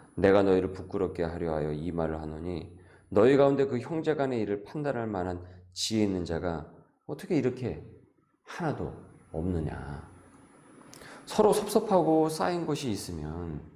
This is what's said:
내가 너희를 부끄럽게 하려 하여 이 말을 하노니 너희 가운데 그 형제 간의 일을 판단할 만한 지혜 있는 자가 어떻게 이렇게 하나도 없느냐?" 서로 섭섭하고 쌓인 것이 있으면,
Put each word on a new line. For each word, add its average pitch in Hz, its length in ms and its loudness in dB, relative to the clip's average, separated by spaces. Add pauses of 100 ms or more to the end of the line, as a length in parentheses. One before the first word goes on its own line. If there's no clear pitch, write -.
(160)
내가 98 280 8
너희를 92 300 4
부끄럽게 92 500 -4
하려 82 320 -4
하여 76 160 -2
이 80 200 -6
말을 80 300 -2
하노니 78 560 -8 (320)
너희 131 280 6
가운데 139 280 4
그 123 140 -2
형제 156 360 -2
간의 131 260 -2
일을 101 220 -2
판단할 135 440 -4
만한 90 360 -4 (300)
지혜 110 300 0
있는 95 220 0
자가 80 440 -4 (380)
어떻게 - 300 -4
이렇게 123 460 -2 (600)
하나도 113 480 -6 (380)
없느냐?" 76 760 -4 (1160)
서로 208 280 4
섭섭하고 160 720 4
쌓인 170 380 -2
것이 143 240 -2
있으면, 82 720 -6 (140)